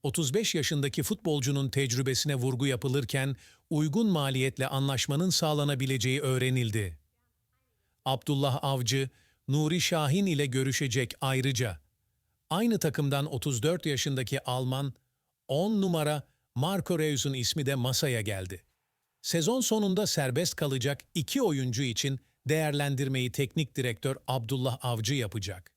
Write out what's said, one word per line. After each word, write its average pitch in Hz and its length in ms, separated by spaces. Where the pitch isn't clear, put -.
Otuz 143 320
beş 214 200
yaşındaki 143 480
futbolcunun 139 680
tecrübesine 135 640
vurgu 131 320
yapılırken 135 720
uygun 156 360
maliyetle 135 600
anlaşmanın 139 640
sağlanabileceği 139 920
öğrenildi. 123 800
Abdullah 135 580
Avcı, 135 460
Nuri 151 320
Şahin 165 460
ile 147 200
görüşecek 131 760
ayrıca. 131 600
Aynı 208 280
takımdan 143 540
otuz 123 300
dört 165 240
yaşındaki 135 580
Alman, 131 500
on 196 340
numara 151 400
Marco 175 440
Reus'un 147 360
ismi 127 320
de 139 80
masaya 123 460
geldi. 95 440
Sezon 180 380
sonunda 202 460
serbest 139 480
kalacak 135 460
iki 262 280
oyuncu 131 400
için 131 380
değerlendirmeyi 143 840
teknik 143 440
direktör 127 400
Abdullah 127 540
Avcı 120 320
yapacak. 101 640